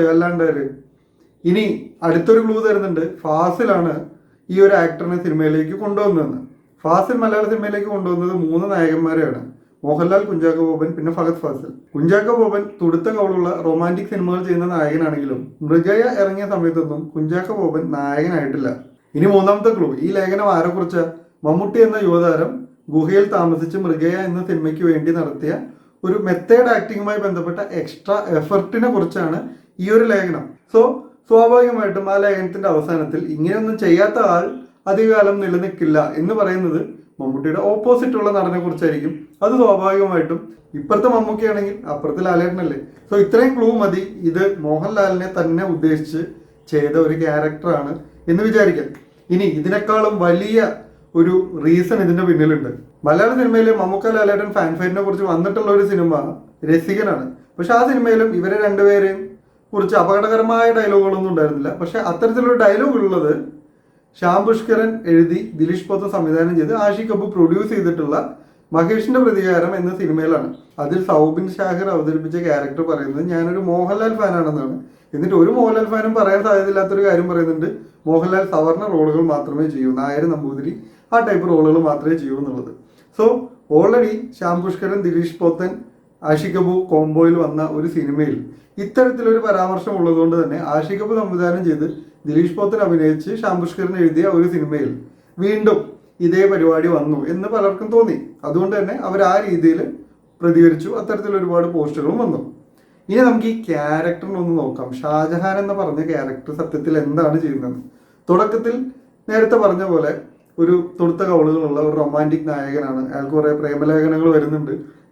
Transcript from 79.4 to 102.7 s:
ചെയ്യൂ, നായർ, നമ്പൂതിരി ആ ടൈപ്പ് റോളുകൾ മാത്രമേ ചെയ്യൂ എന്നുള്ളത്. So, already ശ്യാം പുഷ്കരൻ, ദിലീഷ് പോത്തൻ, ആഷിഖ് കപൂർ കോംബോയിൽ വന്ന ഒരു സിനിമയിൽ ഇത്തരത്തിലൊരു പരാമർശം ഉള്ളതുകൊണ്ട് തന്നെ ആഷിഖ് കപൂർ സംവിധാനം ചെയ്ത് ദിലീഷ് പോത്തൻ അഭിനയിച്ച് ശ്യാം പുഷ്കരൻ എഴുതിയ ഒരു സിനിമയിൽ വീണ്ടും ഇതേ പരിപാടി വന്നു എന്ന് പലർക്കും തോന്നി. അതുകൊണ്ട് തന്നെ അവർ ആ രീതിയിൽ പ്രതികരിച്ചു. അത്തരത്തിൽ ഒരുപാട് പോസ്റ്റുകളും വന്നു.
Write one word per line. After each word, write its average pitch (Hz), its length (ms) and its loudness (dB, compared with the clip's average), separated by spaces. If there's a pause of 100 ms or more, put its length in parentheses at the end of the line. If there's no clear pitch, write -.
ചെയ്യൂ, 131 180 -2 (100)
നായർ, 143 320 -2
നമ്പൂതിരി 143 400 -6 (400)
ആ 233 40 4 (100)
ടൈപ്പ് 185 240 0
റോളുകൾ 156 380 4
മാത്രമേ 151 320 -2
ചെയ്യൂ 135 200 -6
എന്നുള്ളത്. 127 300 -8 (460)
So, 214 80 2 (500)
already 214 380 4 (240)
ശ്യാം 175 260 -2
പുഷ്കരൻ, 190 340 -4 (100)
ദിലീഷ് 170 320 -2
പോത്തൻ, 170 320 0 (500)
ആഷിഖ് 156 340 0
കപൂർ 180 240 0 (120)
കോംബോയിൽ 156 520 4
വന്ന 151 180 -2 (160)
ഒരു 160 180 -2
സിനിമയിൽ 143 400 -2 (480)
ഇത്തരത്തിലൊരു 233 600 0
പരാമർശം 185 540 -2
ഉള്ളതുകൊണ്ട് 165 400 2
തന്നെ 156 180 -2 (160)
ആഷിഖ് 156 280 -4
കപൂർ 220 200 -2
സംവിധാനം 180 460 -2
ചെയ്ത് 151 180 -2 (440)
ദിലീഷ് 165 280 0
പോത്തൻ 202 280 -2
അഭിനയിച്ച് 156 460 0 (100)
ശ്യാം 190 200 -2
പുഷ്കരൻ 175 400 -6
എഴുതിയ 165 240 2 (120)
ഒരു 170 160 4
സിനിമയിൽ 151 360 -2 (540)
വീണ്ടും 214 360 2 (460)
ഇതേ 185 260 4
പരിപാടി 165 440 2
വന്നു 147 240 0 (140)
എന്ന് 190 200 -6
പലർക്കും 196 400 -2
തോന്നി. 226 240 4 (300)
അതുകൊണ്ട് 180 300 -2
തന്നെ 196 180 -4 (120)
അവർ 185 120 -2 (120)
ആ - 20 2 (140)
രീതിയിൽ 165 320 2 (640)
പ്രതികരിച്ചു. 170 480 4 (120)
അത്തരത്തിൽ 208 380 -4
ഒരുപാട് 170 360 0
പോസ്റ്റുകളും 151 480 -2
വന്നു. 175 180 -2 (680)